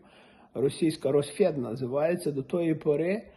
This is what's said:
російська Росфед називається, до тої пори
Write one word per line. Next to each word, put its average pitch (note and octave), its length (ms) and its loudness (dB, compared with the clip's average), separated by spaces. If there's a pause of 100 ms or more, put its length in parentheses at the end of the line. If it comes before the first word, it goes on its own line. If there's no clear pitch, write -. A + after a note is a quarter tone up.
(540)
російська C#3 580 0
Росфед D3 460 2
називається, C3+ 720 -2
до C3+ 100 -4
тої E3 320 0
пори D#3+ 480 0 (140)